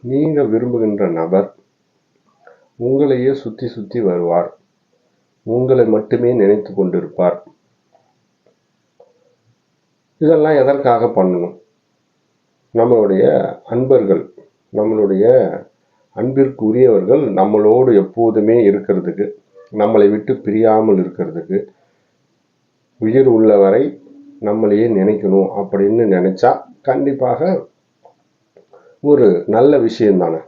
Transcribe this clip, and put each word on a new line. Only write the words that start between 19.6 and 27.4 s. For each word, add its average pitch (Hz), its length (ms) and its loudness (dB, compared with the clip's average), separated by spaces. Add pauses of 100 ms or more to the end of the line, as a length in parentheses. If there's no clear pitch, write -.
நம்மளை 104 320 4
விட்டு 104 220 -4 (100)
பிரியாமல் 107 580 2
இருக்கிறதுக்கு, 87 580 -8 (1400)
உயிர் 127 340 2
உள்ளவரை 104 460 4 (680)
நம்மளையே 107 420 0 (100)
நினைக்கணும் 98 500 0 (120)
அப்படின்னு 101 440 0 (100)
நினைச்சா 92 360 0 (380)
கண்டிப்பாக 135 600 -2 (1500)